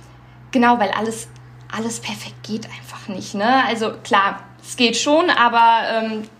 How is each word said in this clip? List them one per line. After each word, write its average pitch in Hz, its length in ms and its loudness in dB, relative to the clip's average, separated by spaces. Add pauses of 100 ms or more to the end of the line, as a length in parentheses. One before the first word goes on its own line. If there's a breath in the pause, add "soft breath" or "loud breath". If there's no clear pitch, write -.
(500 loud breath)
genau, 240 280 4
weil 196 120 0
alles, 220 380 -6 (460)
alles 220 260 -6
perfekt - 420 -12
geht 214 240 -8
einfach - 420 -18
nicht, - 260 -10
ne? 226 300 2
Also 220 280 -2 (120)
klar, 196 360 2 (220)
es - 140 -14
geht 233 200 2
schon, 320 340 2
aber, 233 580 4
ähm, 220 340 -4 (180)